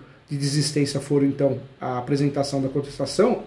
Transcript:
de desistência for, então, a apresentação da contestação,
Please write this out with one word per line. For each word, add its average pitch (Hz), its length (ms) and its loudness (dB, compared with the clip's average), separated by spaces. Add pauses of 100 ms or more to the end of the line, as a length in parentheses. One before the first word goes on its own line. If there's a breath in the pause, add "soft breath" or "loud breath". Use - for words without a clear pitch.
(300 loud breath)
de 143 80 -6
desistência 143 600 0
for, 139 240 2
então, 139 340 2 (240)
a 127 160 -4
apresentação 139 640 0
da 135 80 0
contestação, 165 760 0